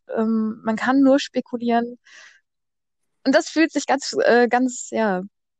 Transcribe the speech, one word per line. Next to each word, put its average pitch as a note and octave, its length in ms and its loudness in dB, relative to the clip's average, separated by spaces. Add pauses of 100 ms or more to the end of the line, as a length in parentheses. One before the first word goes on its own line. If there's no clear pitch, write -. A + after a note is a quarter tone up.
(180)
ähm, A3 480 -2
man A3 100 -2
kann B3+ 260 0
nur C4+ 180 6
spekulieren. A#3+ 800 -4 (1300)
Und C4+ 100 2
das D#4+ 140 2
fühlt D#4 220 0
sich - 160 -6
ganz, - 260 -2 (100)
äh, A#3+ 240 4
ganz, B3 440 -2
ja, G#3+ 300 -2 (380)